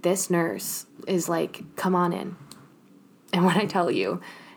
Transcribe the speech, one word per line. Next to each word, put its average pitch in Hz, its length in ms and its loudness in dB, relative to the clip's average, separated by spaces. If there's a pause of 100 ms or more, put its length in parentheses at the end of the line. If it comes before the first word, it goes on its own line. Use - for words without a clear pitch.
this 185 280 0
nurse 165 560 -2 (200)
is 175 220 0
like, 165 340 -2 (140)
"Come 185 180 0
on 175 180 4
in." - 240 -8 (960)
And 180 120 4
when 180 120 4
I 208 100 2
tell 170 240 0
you, 95 300 0 (360)